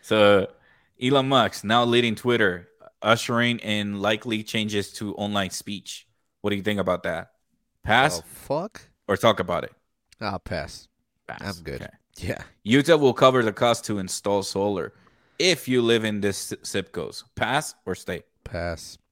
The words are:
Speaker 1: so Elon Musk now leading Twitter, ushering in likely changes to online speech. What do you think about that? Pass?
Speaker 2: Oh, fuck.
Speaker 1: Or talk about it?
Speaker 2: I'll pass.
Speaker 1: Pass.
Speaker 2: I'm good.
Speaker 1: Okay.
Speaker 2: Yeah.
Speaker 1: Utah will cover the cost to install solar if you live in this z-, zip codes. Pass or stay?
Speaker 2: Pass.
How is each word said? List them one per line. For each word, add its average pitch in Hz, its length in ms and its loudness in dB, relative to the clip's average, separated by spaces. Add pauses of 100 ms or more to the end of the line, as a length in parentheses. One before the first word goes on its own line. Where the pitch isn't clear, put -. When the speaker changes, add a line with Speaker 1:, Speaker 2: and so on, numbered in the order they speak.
Speaker 1:
so 104 460 4 (520)
Elon 131 280 2
Musk 120 360 2
now 117 200 4
leading 120 300 2
Twitter, 104 540 0 (340)
ushering 117 580 2
in 104 400 -2
likely 110 420 0
changes 107 520 -4
to 101 200 -8
online 101 360 -4
speech. - 560 -12 (360)
What 104 80 -2
do 101 60 -2
you 98 60 -6
think 104 180 -2
about 90 240 -2
that? 87 260 -8 (520)
Pass? 120 380 2
Speaker 2:
Oh, - 60 -20
fuck. - 560 -10 (260)
Speaker 1:
Or 98 80 2
talk 110 240 4
about 87 240 -4
it? - 80 -14 (480)
Speaker 2:
I'll 98 180 -6
pass. - 480 -10 (400)
Speaker 1:
Pass. - 320 -12
Speaker 2:
I'm 82 60 -20
good. 69 180 -10
Speaker 1:
Okay. - 80 -16 (280)
Speaker 2:
Yeah. - 240 -8 (200)
Speaker 1:
Utah 139 340 4
will 135 180 6
cover 131 280 6
the 110 100 2
cost 117 340 0
to 107 120 -4
install 98 440 -2
solar 98 500 -4 (460)
if 175 280 0
you 127 140 2
live 117 240 4
in 104 160 -2
this 101 280 -2
z-, - 80 -8 (100)
zip - 260 -6
codes. - 320 -10 (100)
Pass 131 400 -2 (120)
or 92 80 -4
stay? - 280 -8 (220)
Speaker 2:
Pass. 85 540 -8 (140)